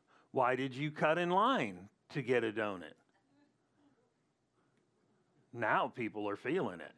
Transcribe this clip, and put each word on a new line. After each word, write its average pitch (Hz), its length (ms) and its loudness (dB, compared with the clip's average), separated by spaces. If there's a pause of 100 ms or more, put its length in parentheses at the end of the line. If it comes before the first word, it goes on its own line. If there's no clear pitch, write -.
(300)
why 127 260 2
did 131 180 -2
you 147 160 -2
cut 160 280 2
in 175 100 0
line 175 600 2 (220)
to 147 120 -4
get 117 220 4
a 110 80 0
donut? 101 420 -4 (2500)
Now 120 360 2
people 107 420 -6
are 101 60 -4
feeling 123 440 -4
it. 73 180 -16